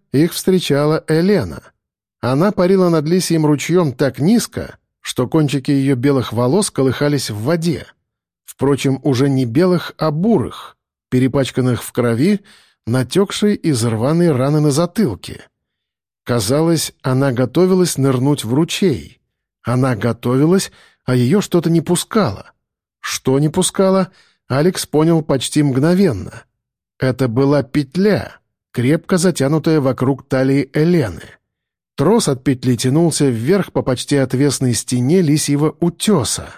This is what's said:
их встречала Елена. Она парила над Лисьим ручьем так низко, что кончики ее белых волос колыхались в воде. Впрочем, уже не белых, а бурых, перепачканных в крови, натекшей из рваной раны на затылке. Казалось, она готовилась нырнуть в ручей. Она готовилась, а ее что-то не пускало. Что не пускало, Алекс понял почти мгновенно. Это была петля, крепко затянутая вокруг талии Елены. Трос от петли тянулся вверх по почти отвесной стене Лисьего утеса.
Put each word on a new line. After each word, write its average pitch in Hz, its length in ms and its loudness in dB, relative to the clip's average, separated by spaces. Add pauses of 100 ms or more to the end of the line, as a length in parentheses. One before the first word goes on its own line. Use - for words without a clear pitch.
(120)
их 156 220 0
встречала 156 720 0
Елена. 160 540 0 (600)
Она 139 300 0
парила 185 380 2
над 160 180 0
Лисьим 165 380 0
ручьем 151 480 0
так 131 260 -2
низко, 180 580 -2 (240)
что - 260 -4
кончики 147 440 0
ее 139 240 2
белых 131 380 0
волос 127 380 0
колыхались 135 580 -2
в 104 120 -8
воде. 160 460 -2 (580)
Впрочем, 135 580 -2
уже 143 260 2
не 131 160 0
белых, 170 520 0
а 156 140 -2
бурых, 165 640 -2 (320)
перепачканных 127 760 0
в - 80 -14
крови, 127 500 0 (440)
натекшей 175 720 0
из 127 280 0
рваной 143 480 0
раны 143 280 0
на 151 120 2
затылке. 170 800 -4 (720)
Казалось, 143 800 0
она 135 300 0
готовилась 175 640 0
нырнуть 135 460 0
в 110 100 -4
ручей. 151 680 -2 (420)
Она 127 320 0
готовилась, 127 760 0 (340)
а 127 100 0
ее 131 260 2
что-то 170 280 -2
не 165 120 2
пускало. 170 680 -2 (480)
Что - 400 -2
не 151 100 2
пускало, 190 600 0 (360)
Алекс 151 380 0
понял 160 360 2
почти 147 420 -2
мгновенно. 147 800 0 (560)
Это 131 280 0
была 139 360 2
петля, 151 760 -2 (340)
крепко 156 460 0
затянутая 156 640 2
вокруг 131 460 -2
талии 135 460 0
Елены. 151 500 0 (720)
Трос 202 320 2
от 135 160 -2
петли 131 320 0
тянулся 147 500 0
вверх 135 460 0
по 131 100 -2
почти 135 360 -2
отвесной 131 560 0
стене 127 480 0
Лисьего 147 580 0
утеса. 170 800 -2